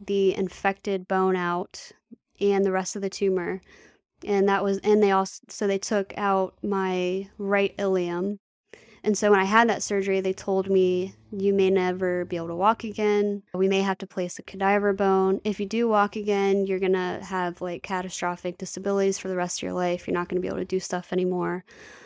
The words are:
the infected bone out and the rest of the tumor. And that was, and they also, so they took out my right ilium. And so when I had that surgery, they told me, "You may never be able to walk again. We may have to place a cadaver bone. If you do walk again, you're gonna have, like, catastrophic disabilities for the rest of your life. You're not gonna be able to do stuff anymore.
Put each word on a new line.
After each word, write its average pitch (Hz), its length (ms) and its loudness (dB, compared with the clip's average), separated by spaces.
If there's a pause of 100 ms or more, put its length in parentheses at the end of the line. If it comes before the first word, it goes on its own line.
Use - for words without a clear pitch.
the 196 300 2
infected 196 720 -4
bone 190 300 0
out 175 560 -6 (480)
and 196 240 2
the 190 80 2
rest 185 240 -4
of 196 60 -6
the 190 80 -4
tumor. 190 500 -2 (680)
And 392 220 4
that 196 160 2
was, 392 140 0
and 214 220 4
they 196 120 6
also, 190 360 0
so 208 200 -2
they 196 100 0
took 202 380 -2
out 190 380 0 (100)
my 190 640 -2 (100)
right 196 400 0
ilium. 190 600 -2 (640)
And 214 140 2
so 208 140 4
when 196 80 8
I 190 40 2
had 226 240 6
that - 140 0
surgery, 196 380 0
they 190 120 -2
told 190 380 -2
me, 185 460 2 (160)
"You 196 200 0
may 190 180 4
never 180 540 0
be 180 120 -6
able 165 100 -6
to 170 80 -8
walk 208 300 0
again. 208 580 0 (100)
We 185 140 2
may 190 140 2
have 196 180 -2
to 190 80 -10
place 180 320 -6
a - 60 -18
cadaver 202 480 0
bone. 190 500 2
If 208 160 -2
you 202 80 -2
do 233 220 0
walk 208 260 2
again, 196 520 0
you're 190 120 -2
gonna 185 460 0
have, 180 360 -4
like, 175 220 -8
catastrophic 180 760 -6
disabilities 196 600 0
for - 80 -10
the 185 80 -4
rest 180 240 -4
of - 60 -6
your 180 80 -4
life. 180 340 -2
You're 180 80 -2
not 175 140 -2
gonna 180 120 -2
be 185 60 -6
able 190 120 -4
to 185 60 -4
do 185 140 -2
stuff 180 340 -6
anymore. 180 520 -2 (420)